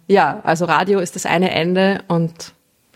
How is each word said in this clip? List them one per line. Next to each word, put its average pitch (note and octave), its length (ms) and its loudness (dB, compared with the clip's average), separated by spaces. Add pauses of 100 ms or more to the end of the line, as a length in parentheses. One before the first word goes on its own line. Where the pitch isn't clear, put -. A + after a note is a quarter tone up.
ja, F3+ 380 2
also E3 220 0
Radio F3+ 340 2
ist F3 160 -6
das - 100 -8
eine F3+ 240 0
Ende F#3 580 0
und E3 460 -4 (420)